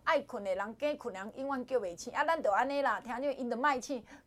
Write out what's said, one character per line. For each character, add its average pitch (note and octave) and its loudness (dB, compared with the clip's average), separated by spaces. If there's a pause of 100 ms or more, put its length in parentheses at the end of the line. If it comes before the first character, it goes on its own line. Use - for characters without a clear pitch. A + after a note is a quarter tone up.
爱 A#3+ 4
困 G#3 -6
的 F#3+ 0
人， G#3 -4
假 D4 0
困 A#3+ -8
人 F#3+ -8
永 C4+ -6
远 B3+ -2
叫 B3+ 2
袂 F3 -4
醒。 B3 -10
啊， C#4 4
咱 D#4+ 4
就 - 2
安 B3 4
尼 C#4+ 0
啦， A3 2
听 A#3 -6
着 C#4+ 0
因 A#3+ -4
就 A3+ -2
卖 C4+ 4
醒， B3+ -6 (260)